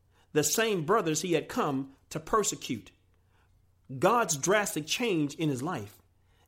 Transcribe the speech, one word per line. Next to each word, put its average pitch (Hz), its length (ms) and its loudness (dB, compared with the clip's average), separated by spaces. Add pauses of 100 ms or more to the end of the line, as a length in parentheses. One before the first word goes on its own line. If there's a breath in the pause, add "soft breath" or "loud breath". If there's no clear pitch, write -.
(340 soft breath)
the 151 100 4
same 208 400 2
brothers 165 380 2
he 175 120 0
had 147 140 0
come 139 440 -2 (180 loud breath)
to 160 100 -6
persecute. - 720 -2 (1080)
God's 196 360 2
drastic 175 520 0
change 165 480 0
in 160 140 -2
his 127 120 -2
life. 135 400 -8 (460)